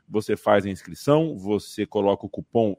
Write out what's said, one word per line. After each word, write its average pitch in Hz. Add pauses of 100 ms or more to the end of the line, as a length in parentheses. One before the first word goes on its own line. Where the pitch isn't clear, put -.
você 104
faz 104
a 101
inscrição, 143
você 101
coloca 101
o -
cupom 110